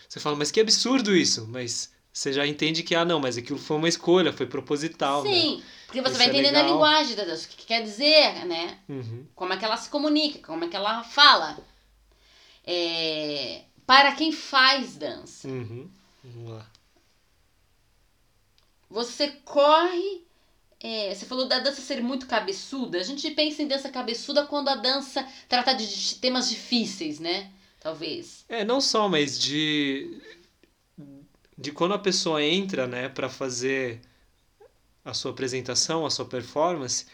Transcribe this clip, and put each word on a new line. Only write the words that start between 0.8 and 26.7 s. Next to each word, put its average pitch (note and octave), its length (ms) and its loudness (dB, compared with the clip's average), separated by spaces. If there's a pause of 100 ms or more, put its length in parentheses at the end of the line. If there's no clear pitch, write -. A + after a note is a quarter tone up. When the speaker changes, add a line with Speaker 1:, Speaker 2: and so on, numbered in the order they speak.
Speaker 1:
isso", B2 320 2
mas A#2+ 420 -8 (220)
você - 180 -4
já C#3 160 0
entende D#3 360 0
que, E3 120 -2
ah, E3+ 120 4
não, E3+ 140 2
mas B2+ 180 -2
aquilo C3+ 200 -6
foi D3+ 200 -2
uma D#3+ 100 2
escolha, E3+ 460 4
foi - 100 -4
proposital, C#3+ 800 -2
né? G#4 60 -2
Speaker 2:
Sim, D#4+ 320 0 (240)
porque B3+ 160 -6
você B3+ 80 2
Speaker 1:
Isso B3+ 80 -4
Speaker 2:
vai B3 80 6
Speaker 1:
é A#3+ 40 4
Speaker 2:
entendendo C#4 260 4
a - 20 6
Speaker 1:
legal. D#4+ 160 6
Speaker 2:
linguagem D4+ 420 4
da G3+ 80 -4
dança, D#3+ 220 -6
o - 20 -16
que, - 80 -20
que - 100 -20
quer A3+ 160 -2
dizer, A#3+ 640 4
né? E3+ 420 -6
Speaker 1:
Uhum. B2+ 480 -10
Speaker 2:
Como F#3 200 -6
é - 20 -4
que F#3+ 80 -6
ela A3 140 -2
se - 100 -12
comunica, D4 520 0
como D#4+ 240 -8
é E4+ 40 -2
que E4+ 80 -8
ela A3 260 -2
fala. G#3+ 540 6 (1120)
É, D#3 920 -4 (240)
para C4+ 280 10
quem D#4 160 -2
faz C4+ 640 2
dança. C3 520 -12
Speaker 1:
Uhum. B2 400 -10 (340)
Vamos A#2 300 -16
lá. A2 180 -18 (2250)
Speaker 2:
Você A#3+ 380 -4 (160)
corre, F4 800 2 (580)
é, G#3+ 340 -6
você - 120 -14
falou B3+ 200 -4
da B3+ 120 2
dança C#4 220 -4
ser A#3+ 220 -6
muito C4 240 -4
cabeçuda. G3 720 -4
A F3+ 40 -4
gente C#4 300 -6
pensa D4+ 300 -2
em C#4+ 60 -4
dança C#4 220 -4
cabeçuda B3+ 560 -2
quando C#4+ 220 -2
a C#4 80 2
dança C4 500 -4 (220)
trata B3 260 2
de, G#3+ 120 -4
de - 300 -6
temas B3+ 320 0
difíceis, F3+ 720 -2